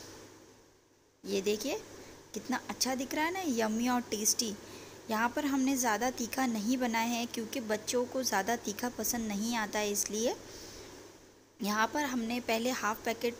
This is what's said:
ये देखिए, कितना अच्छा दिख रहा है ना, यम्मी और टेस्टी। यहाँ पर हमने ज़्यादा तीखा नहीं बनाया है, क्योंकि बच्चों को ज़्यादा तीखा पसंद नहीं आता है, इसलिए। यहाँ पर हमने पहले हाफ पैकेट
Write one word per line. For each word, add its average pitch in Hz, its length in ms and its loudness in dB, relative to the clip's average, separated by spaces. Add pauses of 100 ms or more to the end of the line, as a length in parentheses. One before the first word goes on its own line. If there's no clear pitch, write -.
(1200)
ये 196 180 0
देखिए, 214 380 0 (540)
कितना 240 260 -4 (100)
अच्छा 247 260 2
दिख 262 200 -2
रहा 311 100 2
है 339 80 0
ना, 381 140 -2
यम्मी 226 400 2
और 247 140 4
टेस्टी। 214 520 2 (560)
यहाँ 226 200 4
पर 302 160 0
हमने 269 320 4
ज़्यादा 240 320 4
तीखा 254 360 -2
नहीं 233 320 2
बनाया 233 300 2
है, 240 180 0
क्योंकि 233 340 -4
बच्चों 220 460 0
को 262 180 -2
ज़्यादा 226 320 2
तीखा 233 340 -2
पसंद 226 380 -2
नहीं 214 280 0
आता 214 240 0
है, 208 120 2
इसलिए। 220 440 2 (1300)
यहाँ 214 320 2
पर 302 100 0
हमने 247 360 -2
पहले 233 300 0
हाफ 220 360 -2
पैकेट 233 340 0